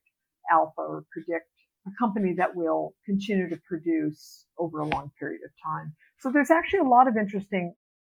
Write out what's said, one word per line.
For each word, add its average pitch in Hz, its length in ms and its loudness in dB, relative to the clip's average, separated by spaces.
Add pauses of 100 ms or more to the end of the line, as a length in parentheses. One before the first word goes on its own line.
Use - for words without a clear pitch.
(520)
alpha 160 300 2
or 156 300 -8
predict 165 340 -6 (400)
a 196 140 -10
company 202 380 0
that 175 180 0
will 160 400 -2 (100)
continue 196 440 0
to 165 180 -6
produce 156 800 -4 (120)
over 160 220 -6
a 151 80 -4
long 147 320 -6
period 160 260 -8
of - 60 -20 (120)
time. 156 300 -8 (260)
So 262 120 -4
there's 277 180 4
actually 339 300 2
a 277 100 2
lot 247 180 8
of 220 100 2
interesting 196 580 -4 (260)